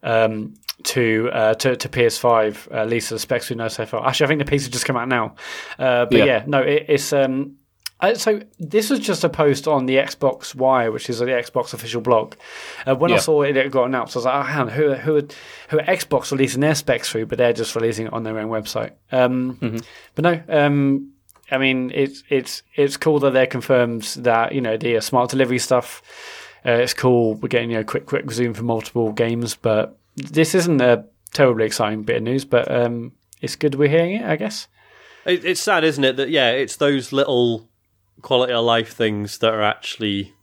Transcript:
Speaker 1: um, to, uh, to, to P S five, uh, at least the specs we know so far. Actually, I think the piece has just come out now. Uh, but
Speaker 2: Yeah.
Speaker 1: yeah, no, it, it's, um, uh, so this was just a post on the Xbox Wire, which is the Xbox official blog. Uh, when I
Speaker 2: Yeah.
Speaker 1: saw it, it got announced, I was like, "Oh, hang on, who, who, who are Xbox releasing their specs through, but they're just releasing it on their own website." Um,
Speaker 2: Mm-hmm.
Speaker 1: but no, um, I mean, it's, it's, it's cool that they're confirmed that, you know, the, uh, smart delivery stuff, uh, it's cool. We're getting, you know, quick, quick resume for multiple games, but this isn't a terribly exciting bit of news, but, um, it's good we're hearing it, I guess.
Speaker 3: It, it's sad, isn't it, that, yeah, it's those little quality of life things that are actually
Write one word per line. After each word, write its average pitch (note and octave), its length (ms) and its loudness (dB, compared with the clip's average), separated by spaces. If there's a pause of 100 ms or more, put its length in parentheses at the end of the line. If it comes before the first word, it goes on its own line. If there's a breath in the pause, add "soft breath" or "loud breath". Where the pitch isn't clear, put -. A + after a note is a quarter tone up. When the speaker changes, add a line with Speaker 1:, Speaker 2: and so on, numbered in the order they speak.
Speaker 1:
um, A2 520 0 (300)
to, A2+ 500 0
uh, A2 200 4
to, B2+ 220 0
to - 140 -8
P B2 160 2
S A2+ 120 2
five, A2+ 540 2
uh, - 60 -4
at A2 100 0
least A#2 220 -2
the A2+ 80 -6
specs - 320 -4
we A#2+ 60 -6
know A2+ 120 -4
so A2 160 -6
far. G#2+ 220 -4
Actually, B2+ 180 2
I C3+ 40 0
think D3+ 100 2
the C#3+ 120 -2
piece C#3 120 2
has B2 80 -8
just B2 160 -6
come C3+ 100 -2
out A#2+ 120 -4
now. A#2 260 0 (440 loud breath)
Uh, B2 280 2
but B2 80 0
Speaker 2:
Yeah. - 100 6
Speaker 1:
yeah, A#2 220 2
no, C#3+ 160 2
it, D3 260 0
it's, C#3+ 240 0
um, C3+ 440 0 (440)
uh, G#3+ 140 2
so G#3+ 260 -2 (200)
this G#3 300 -2
was C#4 100 0
just F3+ 240 -2
a E3+ 40 2
post D3 380 0
on C#3+ 200 2
the C3 100 2
Xbox - 580 -2
Wire, C3 380 2
which - 180 -8
is A#2 80 -4
the A#2+ 60 0
Xbox B2 500 -4
official A#2 260 -8
blog. A2+ 340 2 (520 loud breath)
Uh, C3 80 4
when D#3 160 2
I F3+ 40 4
Speaker 2:
Yeah. F3 60 4
Speaker 1:
saw D3+ 220 2
it, C#3+ 140 2
it C3+ 160 0
got B2+ 140 2
announced, B2+ 280 -4
I C3 60 -2
was A#2 60 -8
like, C3 100 2
"Oh, C#3+ 60 0
hang C#3+ 180 -2
on, A#2+ 80 0
who, C#3 260 0
who, D3 320 0 (440 loud breath)
who D3+ 100 2
are - 20 -6
Xbox E3+ 480 -2
releasing C3 300 0
their D3+ 160 2
specs C3 340 -2
through, A2+ 160 -4
but A#2+ 120 -8
they're A#2+ 140 4
just A2+ 220 -4
releasing A2+ 320 -2
it A2 60 -10
on A2+ 100 -6
their A2 160 -6
own G#2+ 120 -6
website." A2 420 -6 (180)
Um, B2+ 500 0
Speaker 2:
Mm-hmm. A#2 180 -4 (360 loud breath)
Speaker 1:
but D3+ 80 -4
no, E3+ 260 2
um, C#3+ 640 2 (400)
I C3+ 80 -2
mean, C3 340 0
it's, C#3 360 -2
it's, - 340 -2 (140)
it's C#3 200 2
cool D#3 220 2
that C3+ 140 2
they're C3 160 4
confirmed A#2+ 540 0 (160)
that, A2+ 360 2
you C3+ 60 0
know, A2+ 160 -2
the, A2+ 220 0
uh, - 20 2
smart B2 300 0
delivery B2+ 280 0
stuff, - 420 -2 (640 loud breath)
uh, B2 60 0
it's A#2+ 240 2
cool. A#2+ 400 2
We're A2 140 -8
getting, A#2 240 -2
you A2+ 60 -2
know, G#2+ 60 -4
quick, - 220 -6
quick - 200 -4
resume A#2 280 -4
for A2+ 80 -10
multiple A2+ 480 -2
games, A#2 460 -2
but - 420 0 (160)
this D#3 400 0
isn't E3+ 260 2
a B2 240 6 (280)
terribly A#2+ 340 4
exciting G#2+ 380 -2
bit A#2 140 0
of A2 40 -4
news, C3 220 -2
but, B2 260 0
um, A#2+ 400 -2 (300)
it's - 160 -8
good C#3+ 180 0
we're C#3+ 140 2
hearing E3+ 260 2
it, A#3 100 -6
I D#3 120 -2
guess. G#3 320 -8 (580 soft breath)
Speaker 3:
It, F3 180 0
it's F3 160 -2
sad, F#3 220 2
isn't C#3+ 220 2
it, C3 120 4
that, C3+ 140 -2
yeah, C3+ 220 4
it's C3+ 240 -2
those C#3+ 360 0
little B2 560 2 (520)
quality B2+ 320 0
of A#2 120 0
life A#2 280 0
things G#2 460 -2
that A2+ 160 2
are G#2+ 80 -2
actually G#2 680 -4 (100)